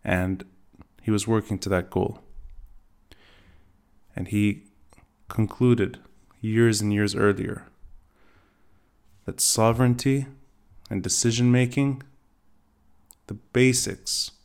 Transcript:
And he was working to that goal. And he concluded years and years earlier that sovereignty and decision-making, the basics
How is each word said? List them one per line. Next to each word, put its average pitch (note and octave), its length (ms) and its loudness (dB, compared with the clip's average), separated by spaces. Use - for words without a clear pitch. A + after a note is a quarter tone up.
And F#2 400 -2
he A2 100 -2
was G#2 160 0
working G#2+ 320 0
to - 100 -8
that F2+ 200 -2
goal. - 300 -2
And F2+ 140 -8
he G#2 340 0
concluded A2+ 720 0
years A2 400 2
and G#2 140 0
years G2+ 200 0
earlier - 520 0
that - 160 -8
sovereignty B2 840 2
and G2 140 -6
decision-making, B2 1000 2
the - 80 -12
basics - 1000 -2